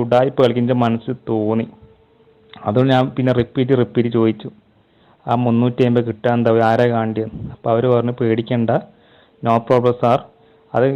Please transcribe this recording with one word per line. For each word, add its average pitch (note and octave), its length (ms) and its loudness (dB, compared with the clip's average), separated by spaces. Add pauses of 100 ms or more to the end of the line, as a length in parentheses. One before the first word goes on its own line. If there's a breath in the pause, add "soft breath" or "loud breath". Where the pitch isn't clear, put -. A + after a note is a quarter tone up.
ഉഡായിപ്പ് B2+ 380 0
കളിക്കും A#2+ 220 2
എൻ്റെ B2 160 0
മനസ്സിൽ A#2 320 -2 (160)
തോന്നി. A2 360 -2 (1000)
അതുകൊണ്ട് B2+ 280 2
ഞാൻ B2+ 100 2 (120)
പിന്നെ B2+ 220 0
റിപ്പീറ്റ് B2+ 420 -2
റിപ്പീറ്റ് A#2 360 -2
ചോദിച്ചു A2 320 0 (760 soft breath)
ആ A#2+ 100 -2 (100)
മുന്നൂറ്റി B2 440 2
അമ്പത് A#2+ 200 0
കിട്ടാൻ A2+ 300 -2
എന്താ, A#2 120 2 (180)
ആരാ A#2+ 260 2
കാണ്ടിയത്? A2 340 -4 (240)
അപ്പോൾ - 200 -8
അവർ A#2 200 0
പറഞ്ഞു A#2+ 280 0
പേടിക്കണ്ട, A2+ 500 -2 (760 soft breath)
no A#2 80 2 (160)
problem B2 320 2
സാർ, B2 180 2 (540 soft breath)
അത് B2 220 2